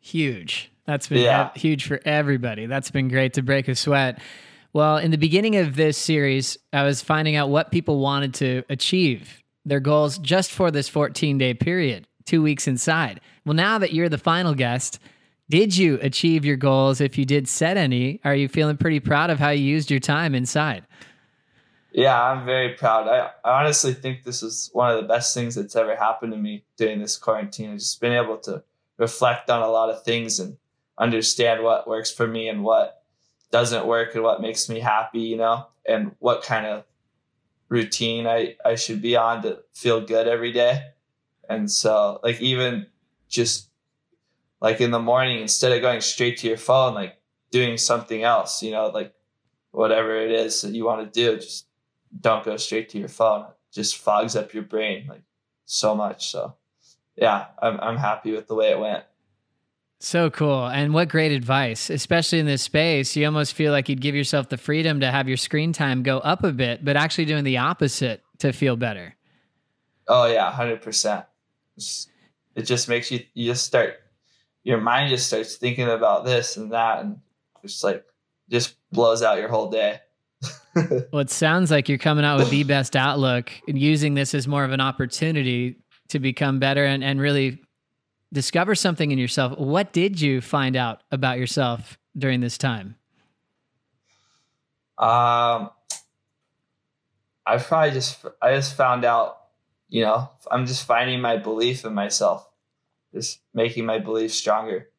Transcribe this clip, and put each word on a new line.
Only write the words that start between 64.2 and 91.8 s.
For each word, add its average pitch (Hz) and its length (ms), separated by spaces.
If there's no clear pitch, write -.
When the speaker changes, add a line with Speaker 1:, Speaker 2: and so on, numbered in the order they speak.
Speaker 1:
the 147 80
freedom 156 440
to 135 100
have 135 180
your 131 80
screen 156 380
time 131 280
go 131 180
up 160 220
a 175 100
bit, 120 300
but 143 140
actually 156 300
doing 147 180
the 131 140
opposite 131 640
to 139 160
feel 131 220
better. 104 380
Speaker 2:
Oh, 120 180
yeah, 110 240
hundred 120 300
percent. 104 460
It's, - 320
it 120 80
just 120 260
makes 120 240
you, 120 80
you 117 180
just 123 140
start, - 300
your 120 160
mind 127 300
just 123 160
starts 110 300
thinking 123 340
about 110 340
this 123 320
and 107 160
that, 113 320
and 104 140
just, - 240
like, 95 180
just 120 280
blows 113 320
out 107 160
your 107 100
whole 107 220
day. 104 300
<laughs> - 380
Speaker 1:
Well, 147 80
it 135 100
sounds 165 420
like 143 160
you're 139 100
coming 151 260
out 147 140
with 131 120
the 143 120
best 139 320
outlook 131 560
and 147 100
using 147 380
this 139 200
as 135 120
more 143 180
of 131 60
an 135 100
opportunity 131 920
to 147 100
become 135 400
better 139 240
and, 139 180
and 139 180
really 139 400
discover 180 440
something 165 340
in 135 80
yourself. 127 400
What 160 340
did 180 280
you 139 200
find 131 360
out 117 340
about 127 300
yourself 120 580